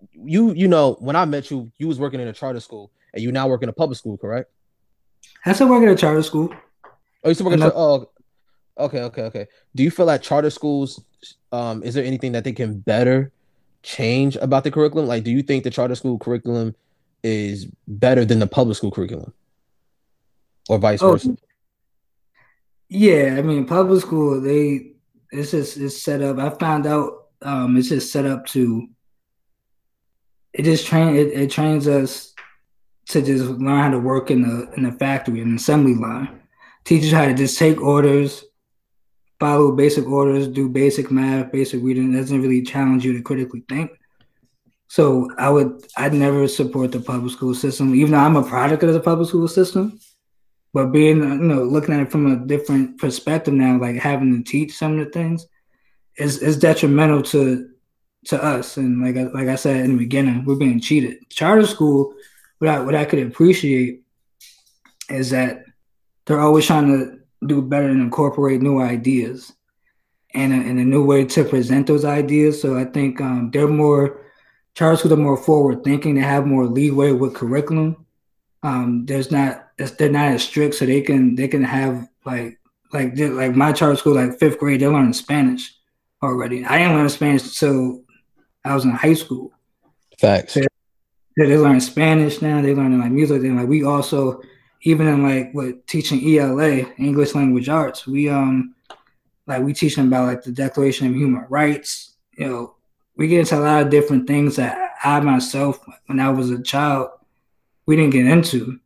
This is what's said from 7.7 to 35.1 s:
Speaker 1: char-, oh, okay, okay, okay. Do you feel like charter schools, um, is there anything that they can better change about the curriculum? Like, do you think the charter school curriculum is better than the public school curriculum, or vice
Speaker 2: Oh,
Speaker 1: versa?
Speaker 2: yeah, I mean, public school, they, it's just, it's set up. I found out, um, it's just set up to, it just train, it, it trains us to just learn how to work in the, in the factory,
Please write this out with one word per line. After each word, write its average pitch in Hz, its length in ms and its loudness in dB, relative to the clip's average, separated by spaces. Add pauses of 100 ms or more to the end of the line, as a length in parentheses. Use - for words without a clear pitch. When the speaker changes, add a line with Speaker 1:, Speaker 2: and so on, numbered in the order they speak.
Speaker 1:
char-, - 80 -6
oh, 143 320 0 (680)
okay, 139 240 -6
okay, 120 200 -10
okay. 110 240 -10 (300)
Do 131 80 0
you 170 80 2
feel 180 140 2
like 147 160 2
charter 151 280 0
schools, 143 500 -6 (520)
um, 117 320 -8
is 120 100 -8
there 131 100 -2
anything 127 280 -6
that 117 100 -4
they 131 100 -8
can 107 280 -8
better 127 500 0 (540)
change 131 520 -2
about 135 280 0
the 143 80 -2
curriculum? 151 340 0
Like, 117 160 -4
do 113 80 -4
you 135 120 0
think 139 200 -2
the 123 80 -6
charter 127 240 -4
school 123 240 -6
curriculum 117 560 -6 (480)
is 104 460 -6 (180)
better 123 380 0
than 113 160 2
the 101 80 0
public 120 280 0
school 101 140 -6
curriculum, 87 420 -10 (1400)
or 110 100 2
vice 104 220 0
Speaker 2:
Oh, 185 120 6
Speaker 1:
versa? 254 240 0 (1500)
Speaker 2:
yeah, 160 500 4
I 143 40 -2
mean, 147 240 0
public 185 340 2
school, 147 400 -2
they, 143 480 -2 (420)
it's 143 220 -8
just, 147 260 -4
it's 139 240 -8
set 143 180 -4
up. 135 180 -4
I 143 120 -4
found 151 360 -2
out, 147 420 -4 (120)
um, 127 360 -2
it's 127 120 2
just 135 240 -4
set 139 140 -2
up 131 220 -6
to, 120 400 -2 (1600)
it 143 120 -6
just 160 220 2
train, 160 300 2
it, 147 120 4
it 139 220 -2
trains 151 380 0
us 135 460 -2 (760)
to 147 140 0
just 131 220 0
learn 135 360 -2
how 139 100 2
to 131 80 0
work 131 320 -2
in 127 120 2
the, 120 340 -4
in 139 60 -2
the 123 100 -4
factory, 131 480 -4